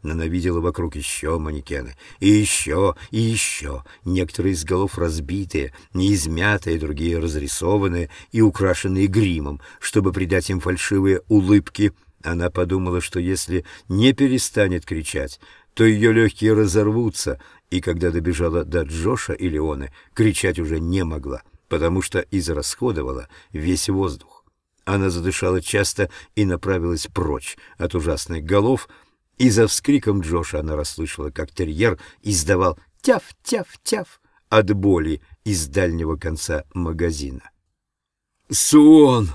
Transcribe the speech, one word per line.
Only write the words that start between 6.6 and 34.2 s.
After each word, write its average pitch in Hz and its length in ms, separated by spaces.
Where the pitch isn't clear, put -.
другие 78 400
разрисованные 85 920
и 113 100
украшенные 98 680
гримом, 85 520
чтобы 95 340
придать 92 360
им 92 120
фальшивые 95 680
улыбки. 101 640
Она 85 260
подумала, 90 520
что - 180
если 87 460
не 110 260
перестанет 113 720
кричать, 78 540
то 113 120
ее 110 260
легкие 110 420
разорвутся, 107 840
и 90 120
когда 85 300
добежала 82 540
до 82 160
Джоша 82 520
и 92 140
Леоны, 76 440
кричать 98 460
уже 80 200
не 87 240
могла, 69 400
потому 85 320
что - 180
израсходовала 76 1000
весь 85 360
воздух. 95 560
Она 98 260
задышала 90 520
часто 101 480
и 104 100
направилась 87 640
прочь - 500
от 82 180
ужасных 80 480
голов, 101 460
и 254 120
за 113 180
вскриком 107 540
Джоша 82 380
она 78 160
расслышала, 76 540
как 78 220
терьер 85 460
издавал 90 560
«тяф, - 220
тяф, 214 240
тяф» - 360